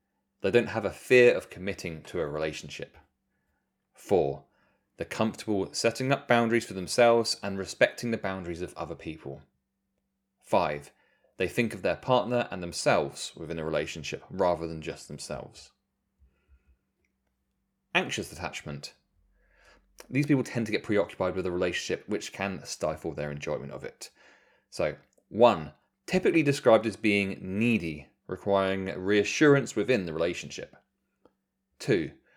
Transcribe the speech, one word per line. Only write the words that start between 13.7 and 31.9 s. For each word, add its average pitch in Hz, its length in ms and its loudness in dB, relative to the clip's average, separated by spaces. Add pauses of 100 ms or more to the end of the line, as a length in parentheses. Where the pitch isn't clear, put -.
rather 87 380 0
than 80 140 -10
just 80 260 -12
themselves. - 600 -12 (2250)
Anxious 143 360 -2
attachment. 76 600 -10 (1160)
These 143 180 0
people 139 180 4
tend 113 220 -2
to 107 60 -6
get 101 120 -2
preoccupied 92 500 0
with 92 120 -2
a 90 40 -2
relationship, 90 560 -2
which - 280 -6
can 98 300 -6
stifle 78 480 -4
their 73 200 -6
enjoyment 71 400 -6
of - 100 -12
it. - 280 -14 (600)
So, 76 240 -2 (360)
one, 98 420 4 (340)
typically 175 380 4
described 117 420 6
as 107 100 -4
being 101 440 0
needy, 92 680 0 (200)
requiring 95 560 0 (120)
reassurance 107 800 4
within 104 300 2
the 82 80 -4
relationship. 82 640 -4 (1040)
Two, 85 320 0 (240)